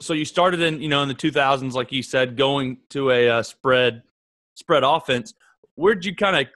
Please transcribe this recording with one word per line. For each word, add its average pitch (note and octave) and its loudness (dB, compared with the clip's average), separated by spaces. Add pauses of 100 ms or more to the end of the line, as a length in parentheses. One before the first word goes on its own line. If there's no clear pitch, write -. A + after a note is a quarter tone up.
so - -8
you D3+ -2
started F3 0
in, D#3 -2
you D3+ -4
know, C#3+ 2
in C#3 -2
the C3+ -6
two D#3 -2
thousands, C3+ 0
like B2+ -4
you C3+ -4
said, B2+ -2
going C3+ 0 (140)
to C3+ -2
a, B2 4
uh, A#2 0
spread, B2+ 0 (540)
spread D3 2
offense. C3+ 0 (440)
Where'd F3+ 0
you F#3+ -6
kinda F3+ 0 (120)